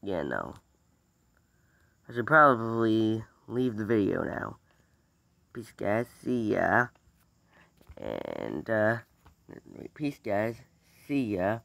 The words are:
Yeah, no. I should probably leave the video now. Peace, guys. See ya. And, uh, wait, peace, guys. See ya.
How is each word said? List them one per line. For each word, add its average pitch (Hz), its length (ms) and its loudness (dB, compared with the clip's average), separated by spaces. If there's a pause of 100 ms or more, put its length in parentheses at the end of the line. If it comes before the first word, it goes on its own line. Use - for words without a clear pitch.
Yeah, 95 200 -4
no. 57 320 -6 (1500)
I 123 60 -16
should 117 120 -2
probably 113 1000 4 (240)
leave 117 280 -2
the 107 80 -4
video 98 380 2
now. - 360 -8 (920)
Peace, 113 240 -14
guys. 110 300 -2 (160)
See 113 300 0
ya. 92 360 2 (1080)
And, 53 760 -10
uh, 110 280 2 (500)
wait, - 460 -18
peace, 143 280 -6
guys. 110 340 -4 (520)
See 127 280 -2
ya. 101 280 0